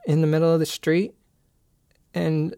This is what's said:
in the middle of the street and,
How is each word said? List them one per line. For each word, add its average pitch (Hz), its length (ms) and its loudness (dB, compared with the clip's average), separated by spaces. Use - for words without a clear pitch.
in 160 140 2
the 160 80 2
middle 160 240 2
of 165 80 2
the 151 60 -2
street 170 460 -2
and, 160 440 -2